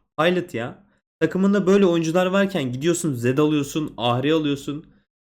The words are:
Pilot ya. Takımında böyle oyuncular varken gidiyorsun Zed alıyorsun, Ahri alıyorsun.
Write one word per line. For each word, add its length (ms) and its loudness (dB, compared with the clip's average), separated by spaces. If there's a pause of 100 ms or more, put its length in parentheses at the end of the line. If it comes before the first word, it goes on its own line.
(180)
Pilot 360 0
ya. 360 -10 (300)
Takımında 480 2
böyle 180 6
oyuncular 400 2
varken 460 0
gidiyorsun 420 -2
Zed 240 0
alıyorsun, 600 0
Ahri 360 0
alıyorsun. 600 -4 (420)